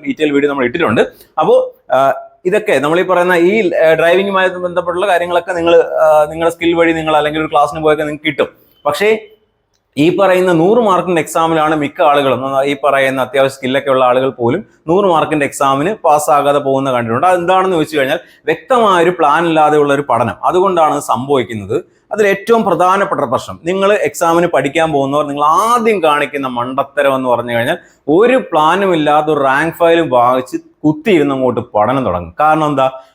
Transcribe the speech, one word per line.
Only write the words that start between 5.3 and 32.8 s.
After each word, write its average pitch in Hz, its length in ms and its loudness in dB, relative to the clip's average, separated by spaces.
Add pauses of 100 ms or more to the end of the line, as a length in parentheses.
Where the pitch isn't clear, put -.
നിങ്ങൾ, 170 240 2
ആ, 156 540 2
നിങ്ങളുടെ 165 240 -2
സ്കിൽ 170 180 0
വഴി 165 200 2
നിങ്ങൾ 156 240 0
അല്ലെങ്കിൽ 151 220 -2
ഒരു 156 140 -4
ക്ലാസ്സിന് 156 300 0
പോയൊക്കെ 156 200 0
നിങ്ങൾക്ക് 151 220 -8
കിട്ടും. 147 220 -2 (380)
പക്ഷേ 208 460 -2 (640)
ഈ 160 200 2
പറയുന്ന 185 340 2
നൂറ് 175 260 2
മാർക്കിന്റെ 180 440 0
എക്സാമിലാണ് 160 540 0
മിക്ക 151 260 -4
ആളുകളും, 135 560 0
ആ, 135 60 2
ഈ 143 200 -2
പറയുന്ന 135 380 0
അത്യാവശ്യം 131 340 0
സ്കില്ലൊക്കെ 135 340 -4
ഉള്ള 131 160 2
ആളുകൾ 131 240 2
പോലും 131 360 -4 (220)
നൂറ് 185 180 2
മാർക്കിന്റെ 151 400 0
എക്സാമിന് 139 500 -2 (100)
പാസ്സാകാതെ 147 540 2
പോകുന്ന 135 320 -2
കണ്ടിട്ടുണ്ട്. 120 360 -2
അത് 185 120 2
എന്താണെന്ന് 185 380 0
ചോദിച്ചു 156 200 -4
കഴിഞ്ഞാൽ, 139 220 0 (260)
വ്യക്തമായ 196 580 0
ഒരു 170 60 2 (100)
പ്ലാൻ 156 280 2
ഇല്ലാതെയുള്ള 151 460 2
ഒരു 143 160 -2
പഠനം, 123 340 -2
അതുകൊണ്ടാണ് 165 520 0
ഇത് 143 80 -6
സംഭവിക്കുന്നത്. 120 840 -4 (260)
അതിൽ 208 160 0
ഏറ്റവും 208 360 0
പ്രധാനപ്പെട്ട 180 580 0
ഒരു 127 100 -4
പ്രശ്നം, 107 320 -6
നിങ്ങൾ 196 300 0
എക്സാമിന് 170 540 0
പഠിക്കാൻ 160 440 -2
പോകുന്നവർ 143 360 0
നിങ്ങൾ 143 180 -2
ആദ്യം 214 580 2
കാണിക്കുന്ന 147 440 -2
മണ്ടത്തരം 131 680 -2
എന്ന് 131 140 -2
പറഞ്ഞു 120 240 -2
കഴിഞ്ഞാൽ, 123 240 -2 (300)
ഒരു 220 300 4 (140)
പ്ലാനും 170 420 2
ഇല്ലാതെ 151 400 0
ഒരു 139 60 0
റാങ്ക് 139 360 0
ഫയലും 165 340 2
വാങ്ങിച്ച് 127 480 0 (280)
കുത്തിയിരുന്ന് 151 500 0
അങ്ങോട്ട് 123 260 -2 (140)
പഠനം 120 300 0
തുടങ്ങും. 87 340 -4
കാരണം 156 260 2
എന്താ? 135 240 0 (260)